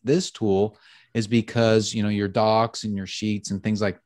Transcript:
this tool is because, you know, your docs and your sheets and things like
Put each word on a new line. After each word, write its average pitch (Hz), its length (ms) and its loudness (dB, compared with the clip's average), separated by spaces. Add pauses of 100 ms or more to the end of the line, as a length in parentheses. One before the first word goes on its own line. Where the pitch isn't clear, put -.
this 151 280 0
tool 104 460 0 (360)
is 110 140 -2
because, 110 680 2
you 110 100 -2
know, 104 60 0
your 101 200 0
docs 110 560 2
and 104 100 -4
your 98 100 -6
sheets 104 460 -6
and 98 100 -4
things 107 200 -2
like 98 240 -2